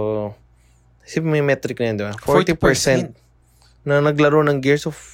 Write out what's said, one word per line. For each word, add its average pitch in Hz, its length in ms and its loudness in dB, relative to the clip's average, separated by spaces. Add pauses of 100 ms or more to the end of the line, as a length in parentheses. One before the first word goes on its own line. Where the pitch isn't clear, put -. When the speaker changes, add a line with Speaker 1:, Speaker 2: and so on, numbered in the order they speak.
(1040)
Speaker 1:
isip - 160 -6
mo 160 160 0
yung 147 100 0
metric - 300 -4
na 120 100 -4
yun, 110 140 -2
di 104 80 -4
ba? 104 80 -10
Speaker 2:
Forty 170 400 2
percent. - 560 0
Speaker 1:
Forty - 0 -
percent - 120 -20 (600)
na 143 180 2
naglaro 147 400 4
ng 143 160 0
Gears 143 300 0
of, 151 80 -8 (180)